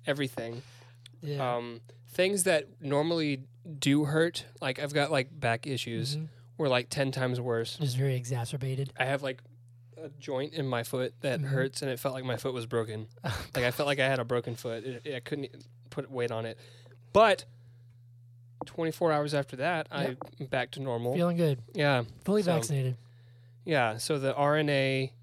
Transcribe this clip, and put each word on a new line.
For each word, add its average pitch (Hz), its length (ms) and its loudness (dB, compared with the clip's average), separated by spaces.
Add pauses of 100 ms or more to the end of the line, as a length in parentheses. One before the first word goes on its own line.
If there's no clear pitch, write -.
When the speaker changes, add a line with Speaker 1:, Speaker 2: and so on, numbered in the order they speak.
Speaker 1:
everything. 123 560 -4 (580)
Speaker 2:
Yeah. 139 360 -2
Speaker 1:
Um, 120 240 -8 (320)
things 190 320 2
that 165 220 4 (140)
normally 147 640 0 (360)
do 143 260 4
hurt, 160 420 0 (160)
like, 131 160 -4
I've 143 160 -4
got, 143 160 2
like, 135 180 2 (100)
back 120 280 0
issues, 123 500 -4
Speaker 2:
Mm-hmm. 156 80 -6 (320)
Speaker 1:
were, 156 120 2
like, 123 200 2
ten 135 220 0
times 127 300 0
worse. 117 360 -2
Speaker 2:
Just 135 220 -2
very 135 160 0
exacerbated. 131 840 -4
Speaker 1:
I 127 80 2
have, 135 180 -2
like, 131 180 -6 (600)
a 156 60 -14 (120)
joint 139 340 -4
in 147 120 -4
my 120 180 0
foot 127 360 -4
that 139 200 -2
Speaker 2:
Mm-hmm. 139 80 -2
Speaker 1:
hurts, 135 340 0
and 135 80 -2
it 123 80 -4
felt 131 160 -4
like 131 100 -8
my 123 120 -2
foot 127 180 -2
was 120 100 -4
broken. 110 500 -2
Speaker 2:
<laughs> - 100 -20 (300)
Speaker 1:
Like, 127 100 0
I 123 80 4
felt 147 160 0
like 139 100 0
I 131 100 4
had 135 120 2
a 120 40 -2
broken 120 300 -2
foot. 113 300 -6
It, 123 200 -8
it, 139 120 -6
I 120 40 -8
couldn't 139 300 -6 (400)
put 135 200 -8
weight 123 200 -2
on 113 160 -2
it. 110 120 -8 (540)
But 208 320 8 (1200)
twenty-four 165 460 0
hours 147 220 2
after 139 220 -2
that, 156 360 -2
Speaker 2:
Yep. 135 240 -2 (220)
Speaker 1:
I'm 139 80 -8
back 123 260 -2
to 139 80 -10
normal. 123 340 -2
Speaker 2:
Feeling 175 220 2
good. 147 240 2 (140)
Speaker 1:
Yeah. 143 300 4 (200)
Speaker 2:
Fully 208 180 4
Speaker 1:
So, 175 100 2
Speaker 2:
vaccinated. 131 440 0 (680)
Speaker 1:
yeah. 120 320 2
So 147 220 0
the 135 160 0
R 143 220 4
N 151 120 2
A 135 440 2 (100)